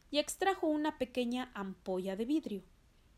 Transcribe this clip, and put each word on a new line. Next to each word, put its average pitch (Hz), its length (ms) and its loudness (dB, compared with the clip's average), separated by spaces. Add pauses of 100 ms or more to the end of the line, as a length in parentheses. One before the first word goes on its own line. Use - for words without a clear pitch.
(100)
y 285 80 0
extrajo 370 480 2
una 302 320 2
pequeña 247 560 -2
ampolla 190 600 -4
de 220 80 -2
vidrio. 240 380 0 (560)